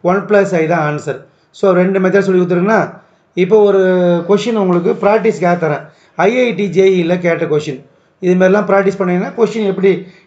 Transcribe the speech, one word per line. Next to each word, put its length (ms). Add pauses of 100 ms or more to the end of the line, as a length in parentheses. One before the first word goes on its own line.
One 240
plus 300
I 120
தான் 200
answer. 320 (320)
So, 220
ரெண்டு 260
method 280
சொல்லி 140
கொடுத்துருக்கேன்னா, 400 (520)
இப்போ 300
ஒரு 180 (480)
question 340
உங்களுக்கு 280 (100)
பிராக்டிஸ்க்காக 640
தரேன். 200 (320)
ஐ 240
ஐ 160
டி 140
ஜே 180
இ 200
ல 120
கேட்ட 260
question. 360 (380)
இது 160
மாதிரிலாம் 340
practice 280
பண்ணீங்கன்னா, 400
question 340
எப்படி, 360 (200)